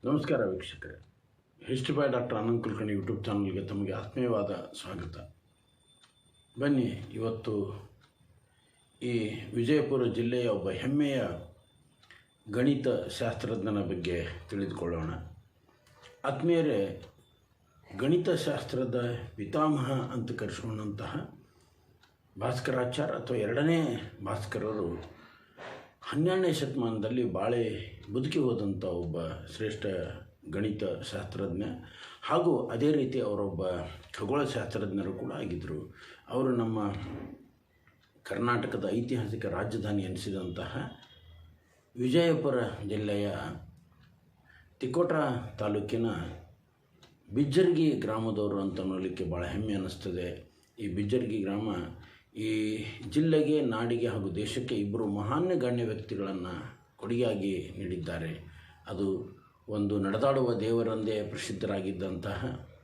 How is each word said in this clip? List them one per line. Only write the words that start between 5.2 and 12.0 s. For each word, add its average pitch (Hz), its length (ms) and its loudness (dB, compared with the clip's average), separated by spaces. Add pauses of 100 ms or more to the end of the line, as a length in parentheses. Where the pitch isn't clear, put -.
ಬನ್ನಿ, 127 420 2 (100)
ಇವತ್ತು 110 760 -2 (1120)
ಈ 117 260 2 (260)
ವಿಜಯಪುರ 127 520 4
ಜಿಲ್ಲೆಯ 117 420 2
ಒಬ್ಬ 98 220 2
ಹೆಮ್ಮೆಯ 139 520 2 (1300)